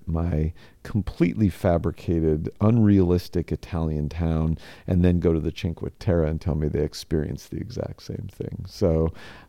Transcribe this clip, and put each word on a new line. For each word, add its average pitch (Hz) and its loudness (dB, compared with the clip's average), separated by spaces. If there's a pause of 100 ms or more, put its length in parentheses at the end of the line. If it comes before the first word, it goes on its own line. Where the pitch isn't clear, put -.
my 82 0 (320)
completely 107 0
fabricated, 82 0 (120)
unrealistic 98 4
Italian 78 -4
town 80 0 (300)
and 90 4
then 87 4
go 82 2
to 80 2
the 76 -2
Cinque 78 -6
Terre 85 2
and 78 0
tell - -2
me 76 0
they 73 0
experienced - -4
the - -8
exact - -10
same - -10
thing. - -10
So 82 2 (360)